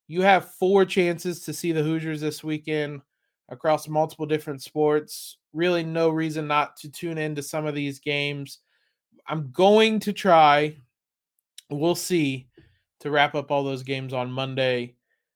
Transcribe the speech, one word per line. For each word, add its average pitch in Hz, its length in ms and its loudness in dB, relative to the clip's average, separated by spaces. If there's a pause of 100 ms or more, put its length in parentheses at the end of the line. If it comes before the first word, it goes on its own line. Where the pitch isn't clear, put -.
You 165 140 -4
have 185 340 4
four 196 300 4
chances 175 600 -2
to 151 100 -8
see 170 180 -2
the 156 100 0
Hoosiers 160 380 -2
this 151 240 -6
weekend 151 560 -4 (480)
across 151 400 0
multiple 156 380 -2
different 151 360 -4
sports. - 760 -2 (160)
Really 170 280 0
no 165 280 0
reason 156 360 -2
not 147 320 0
to 151 120 -16
tune 165 260 -8
into 151 260 -4
some 156 220 -6
of 151 100 -4
these 143 260 -6
games. 143 580 -4 (680)
I'm 147 240 -6
going 214 500 4
to 208 120 -4
try, 151 640 6 (960)
we'll 156 240 0
see, 143 540 -2 (520)
to 147 100 -6
wrap 147 240 2
up 143 160 -4
all 143 140 2
those 135 180 -4
games 131 300 -8
on 127 180 -4
Monday. 127 680 -2 (400)